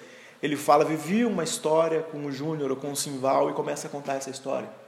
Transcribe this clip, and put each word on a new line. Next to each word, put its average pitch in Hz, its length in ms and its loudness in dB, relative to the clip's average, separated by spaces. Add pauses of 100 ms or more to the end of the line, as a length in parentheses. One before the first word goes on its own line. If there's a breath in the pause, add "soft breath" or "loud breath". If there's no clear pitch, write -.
(420 loud breath)
ele 151 140 0
fala: 147 300 6
"Vivi 156 400 2
uma 185 180 0
história 160 580 2
com 147 220 -8
o 143 80 -4
Júnior 143 380 -4
ou 131 80 0
com 143 140 -6
o 135 40 -8
Simval", 139 540 0
e - 20 -4
começa 147 360 -4
a - 20 -12
contar 143 240 -6
essa 135 160 -6
história. 127 400 -6 (180)